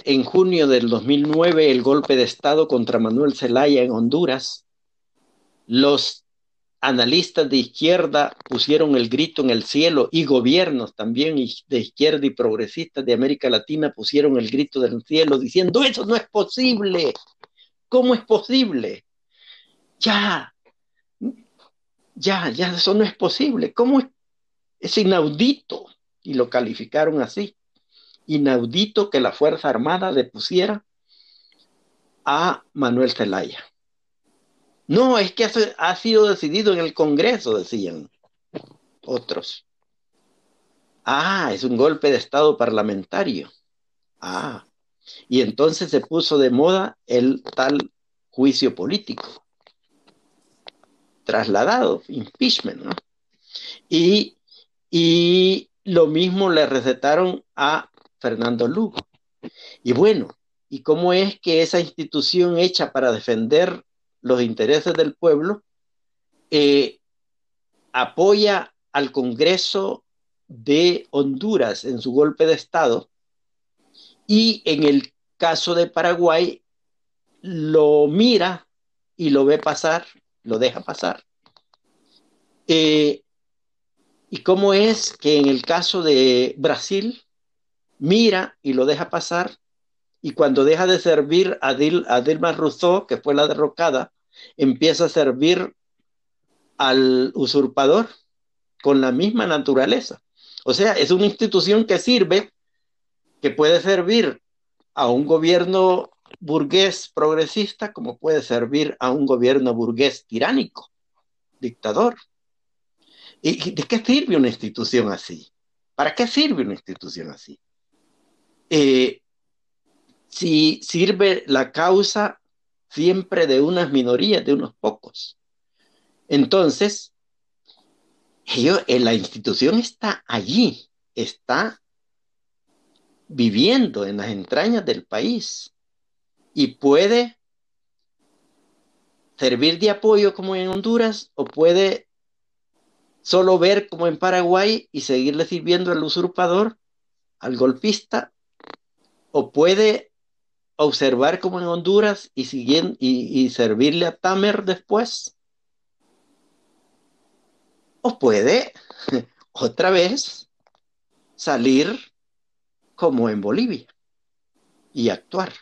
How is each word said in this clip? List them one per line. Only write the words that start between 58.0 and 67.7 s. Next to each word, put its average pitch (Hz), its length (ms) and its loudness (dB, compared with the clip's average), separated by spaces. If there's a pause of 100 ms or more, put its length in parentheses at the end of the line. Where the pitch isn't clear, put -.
Fernando 117 460 -2
Lugo. 190 320 -4 (840)
Y 123 100 -2
bueno, 151 360 2 (420)
¿y 131 120 -14
cómo 170 300 0
es 196 280 0
que 160 200 0
esa 170 180 0
institución 170 800 -2
hecha 180 340 -2
para 131 200 0
defender 123 720 -2 (360)
los 123 220 0
intereses 127 520 0
del 160 200 -2
pueblo, 170 480 0 (880)
eh, 143 480 2 (920)